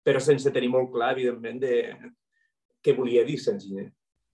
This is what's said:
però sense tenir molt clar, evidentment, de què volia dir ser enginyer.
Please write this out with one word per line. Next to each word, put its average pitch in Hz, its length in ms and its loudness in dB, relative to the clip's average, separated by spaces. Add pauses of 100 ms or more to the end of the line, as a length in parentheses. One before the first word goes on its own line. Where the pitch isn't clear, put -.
però 135 160 2
sense 135 320 2
tenir 123 160 0
molt 127 240 0
clar, 127 240 0
evidentment, 117 480 -4
de 123 80 0 (1120)
què 143 80 6
volia 120 320 4
dir 139 160 -6
ser 104 160 -2
enginyer. 98 320 -10 (440)